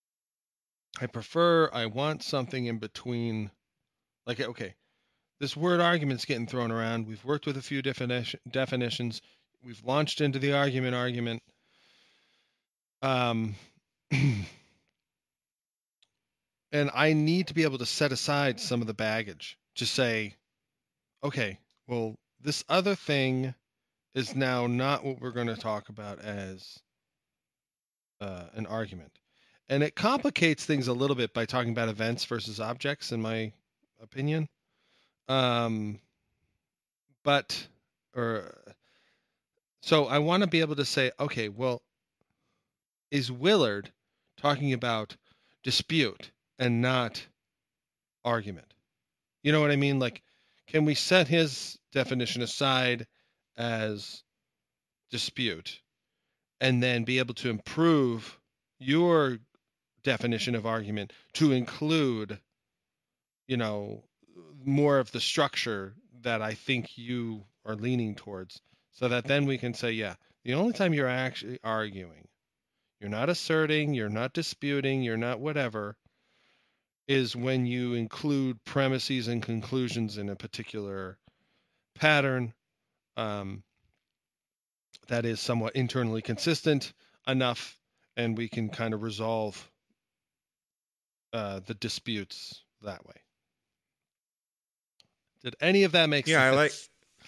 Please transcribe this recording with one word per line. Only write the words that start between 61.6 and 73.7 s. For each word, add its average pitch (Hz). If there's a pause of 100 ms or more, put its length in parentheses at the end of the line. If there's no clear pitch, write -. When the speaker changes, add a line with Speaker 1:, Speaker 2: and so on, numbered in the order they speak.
Speaker 1:
you 131
know, 107 (600)
more 143
of 127
the 156
structure 113 (260)
that 117
I 107
think 117
you 117 (200)
are 110
leaning 113
towards, 95 (300)
so -
that 120
then 139
we 135
can 120
say, 117
"Yeah, 107 (280)
the 123
only 208
time 185
you're 143
actually 127
arguing, 98 (720)
you're 101
not 113
asserting, 156